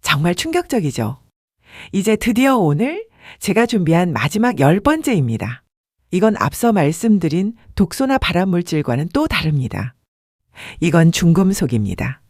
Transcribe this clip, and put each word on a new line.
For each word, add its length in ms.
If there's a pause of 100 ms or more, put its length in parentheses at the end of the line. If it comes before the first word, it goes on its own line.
정말 340
충격적이죠? 800 (720)
이제 240
드디어 420
오늘 500 (340)
제가 260
준비한 460
마지막 480
열 180
번째입니다. 880 (480)
이건 260
앞서 340
말씀드린 800 (220)
독소나 420
발암물질과는 960
또 160
다릅니다. 680 (840)
이건 320
중금속입니다. 1160